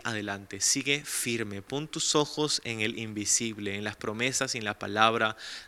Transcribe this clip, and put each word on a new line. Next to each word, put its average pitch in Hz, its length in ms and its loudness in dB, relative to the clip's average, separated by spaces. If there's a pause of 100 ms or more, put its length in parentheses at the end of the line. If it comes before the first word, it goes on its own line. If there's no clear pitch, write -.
adelante, 101 560 -4
sigue 143 420 2
firme, 110 580 -2
pon 147 280 -6
tus - 260 0
ojos 151 480 2
en 113 160 -4
el 110 180 0
invisible, 107 800 0
en 104 80 -4
las 104 140 -4
promesas 127 580 0
y - 20 -4
en 110 60 -4
la 104 160 -2
palabra 110 560 4 (320)